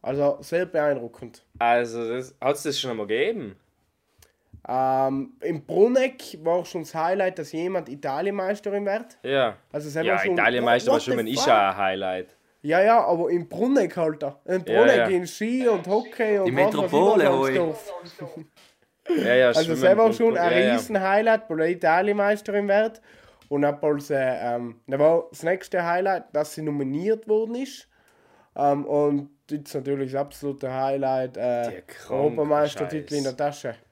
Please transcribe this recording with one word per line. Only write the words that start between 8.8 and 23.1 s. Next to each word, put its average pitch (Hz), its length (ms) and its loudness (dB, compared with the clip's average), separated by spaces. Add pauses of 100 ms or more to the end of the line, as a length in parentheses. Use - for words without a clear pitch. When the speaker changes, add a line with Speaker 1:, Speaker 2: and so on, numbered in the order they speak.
Speaker 1:
wird. 220 380 -6
Speaker 2:
Ja. 127 340 0 (140)
Speaker 1:
Also 151 180 -8
selber 143 200 -2
Speaker 2:
Ja, 98 100 2
Speaker 1:
schon, 131 140 0
Speaker 2:
Italienmeister 120 580 4
Speaker 1:
what - 20 4
Speaker 2:
war - 80 2
schon, 127 120 -2
Speaker 1:
the 113 40 0
Speaker 2:
wenn 113 100 -2
ich - 120 -2
Speaker 1:
fuck? 277 120 0
Speaker 2:
ein 98 260 4
Highlight. 95 580 -4 (260)
Speaker 1:
Ja, 160 220 0
ja, 226 200 6
aber 170 280 0
im 175 180 -2
Bruneck, 214 480 0
Alter. 151 480 -4
Im 185 220 -2
Speaker 2:
Ja, - 120 4
Speaker 1:
Bruneck 240 180 8
Speaker 2:
ja. 233 100 4
Speaker 1:
in 180 180 0
Ski 240 420 -2
und 180 200 0
Hockey 214 500 0
und 190 80 0
Speaker 3:
Die 170 100 0
Speaker 1:
was 139 100 4
weiß 214 100 2
ich, - 60 0
Speaker 3:
Metropole, 180 440 4
Speaker 1:
was 135 140 6
Speaker 3:
hoi. 135 200 0
Speaker 1:
alles 170 600 -6
drauf. 160 100 -12 (880)
Speaker 2:
Ja, 117 180 2
ja, 127 120 6
Speaker 1:
Also 156 160 4
Speaker 2:
Schwimmen 165 160 -2
Speaker 1:
selber 202 260 6
Speaker 2:
und 220 100 4
Speaker 1:
schon 226 200 2
Speaker 2:
Bru-, 175 40 0
Speaker 1:
ein 170 120 2
Speaker 2:
ja, - 80 4
ja. - 160 4
Speaker 1:
riesen 220 260 -2
Highlight, 220 480 2
weil 160 120 -4
er 160 80 2
Italienmeisterin 202 1000 0
wird. 214 340 0 (480)